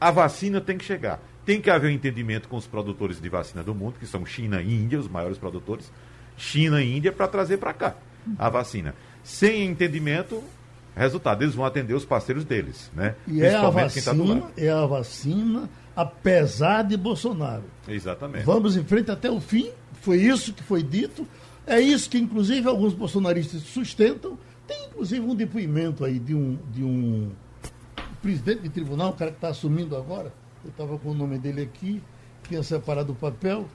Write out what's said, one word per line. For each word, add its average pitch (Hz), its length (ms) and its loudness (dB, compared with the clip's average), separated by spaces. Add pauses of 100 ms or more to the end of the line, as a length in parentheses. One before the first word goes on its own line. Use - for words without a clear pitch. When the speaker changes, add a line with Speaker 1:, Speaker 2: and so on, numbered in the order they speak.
Speaker 1:
A 170 100 6
vacina 180 480 4
tem 185 200 -2
que 180 60 -10
chegar. 151 360 -4 (240)
Tem 208 160 4
que - 80 2
haver 156 200 6
um 147 60 2
entendimento 117 540 -2
com 123 80 -8
os 113 100 -8
produtores 101 540 -4
de 85 80 -8
vacina 87 340 -4
do 101 120 -4
mundo, 107 260 -6
que 110 60 -12
são 92 180 -6
China 104 380 -4
e 98 100 0
Índia, 117 260 2
os 143 80 -4
maiores 92 300 -4
produtores. 92 560 -8 (440)
China 151 460 2
e 123 140 0
Índia, 156 160 2
pra 190 160 0
trazer 190 300 0
pra 302 160 -4
cá - 200 -2 (440)
a 117 100 0
vacina. 113 460 -2 (280)
Sem 208 440 2
entendimento, 160 760 -2 (540)
resultado, 127 480 2
eles 147 100 0
vão 127 120 0
atender 131 260 -2
os 139 140 -2
parceiros 131 360 0
deles, 98 540 -4
né? 104 200 -2 (120)
Speaker 2:
E 156 140 2
é 170 120 8
a 214 60 2
Speaker 1:
Principalmente 175 340 4
quem 131 80 -2
tá 123 120 0
do 151 40 4
Speaker 2:
vacina, 202 220 4
Speaker 1:
lado. - 160 -8
Speaker 2:
é 156 140 2
a 156 160 2
vacina, 170 840 -2 (240)
apesar 175 880 4
de 208 140 2
Bolsonaro. 170 680 -2 (220)
Speaker 1:
Exatamente. 104 580 -6
Speaker 2:
Vamos 202 320 4
em 170 80 0
frente 214 260 2
até 226 200 -2
o 226 100 -2
fim, 247 300 0 (300)
foi 185 160 4
isso 226 380 4
que - 80 -14
foi 175 200 0
dito. 208 460 -4 (380)
É 233 120 4
isso 269 300 6
que, 247 100 0
inclusive, 226 480 2
alguns 214 280 4
bolsonaristas 175 680 0
sustentam. 262 760 0 (280)
Tem, 587 200 -10
inclusive, 262 340 -4
um 233 140 -2
depoimento 165 680 -2
aí 127 160 0
de 127 160 -4
um, 135 240 0 (140)
de 123 100 -6
um 117 480 0 (920)
presidente 196 400 -2
de 165 60 -6
tribunal, 156 420 -2
o - 40 -2
cara 160 160 -4
que 156 100 -14
tá 165 80 -4
assumindo 151 480 -2
agora, 147 360 -10 (320)
eu 156 80 -14
tava 151 260 -8
com 151 120 -8
o 151 40 -4
nome 139 240 -2
dele 139 240 -6
aqui, 190 400 -8 (460)
tinha 165 140 -4
separado 143 500 -4
o - 20 -8
papel 185 600 -4